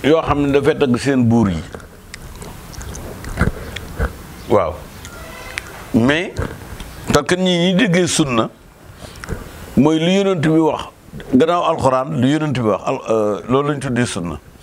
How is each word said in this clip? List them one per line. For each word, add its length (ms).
yoo 180
xam 240
ne 60
dafay 260
tagg 180
seen 320
buur 220
yi. 120
Waaw, 260
mais 380
parce 140
que 80
ñi 240
ñi 160
déggee 320
sunna 420
mooy 220
lu 140
Yonent 280
bi 180
wax 260
gannaaw 360
Alxuraan, 500
lu 80
Yonent 240
bi 80
wax 260
al-, 140
euh, 380
loolu 240
lañ 80
tuddee 260
sunna. 320